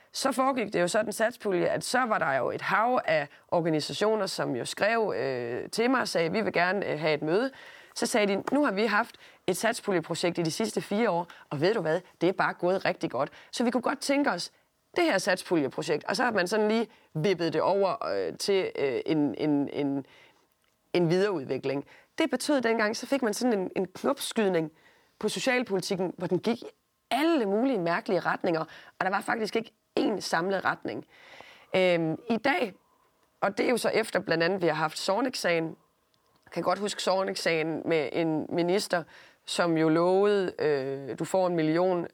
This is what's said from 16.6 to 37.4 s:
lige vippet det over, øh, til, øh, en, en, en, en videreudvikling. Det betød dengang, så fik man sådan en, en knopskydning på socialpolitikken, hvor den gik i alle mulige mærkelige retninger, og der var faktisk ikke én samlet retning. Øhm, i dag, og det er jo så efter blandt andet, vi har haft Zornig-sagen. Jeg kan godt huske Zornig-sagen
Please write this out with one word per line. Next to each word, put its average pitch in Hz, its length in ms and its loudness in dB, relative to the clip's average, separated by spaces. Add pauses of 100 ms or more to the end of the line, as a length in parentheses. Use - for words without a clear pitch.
lige 226 180 2 (280)
vippet 165 380 0
det 156 80 0
over, 190 480 2
øh, - 300 -2
til, 190 400 0
øh, 131 280 0
en, 147 320 2
en, 143 340 0
en, 139 340 -2 (880)
en 175 180 4
videreudvikling. 143 720 0 (340)
Det 320 120 2
betød 269 300 2
dengang, 226 360 2
så 247 100 -10
fik 277 160 0
man 214 120 0
sådan 240 240 2
en, 185 180 -2
en 190 100 -2
knopskydning - 840 0 (460)
på 214 100 -2
socialpolitikken, 196 880 0
hvor 180 80 -4
den 180 120 2
gik 233 240 -2
i - 40 -14 (440)
alle 285 360 2
mulige 220 320 2
mærkelige 175 420 0
retninger, 165 400 0 (380)
og - 20 -2
der 185 100 -2
var 208 100 0
faktisk 220 360 -2
ikke 226 160 -4 (280)
én - 200 0
samlet 185 440 -2
retning. 123 400 -4 (720)
Øhm, 170 420 2 (120)
i 233 60 2
dag, 262 380 0 (640)
og 202 180 0
det - 80 2
er 262 40 4
jo 226 60 4
så 220 120 -2
efter 214 320 0
blandt 165 240 2
andet, 185 180 2
vi 170 40 4
har 151 80 4
haft 160 240 -2
Zornig-sagen. 196 680 0 (800)
Jeg - 80 -20
kan 170 100 -4
godt 180 160 0
huske 202 240 -4
Zornig-sagen 180 840 0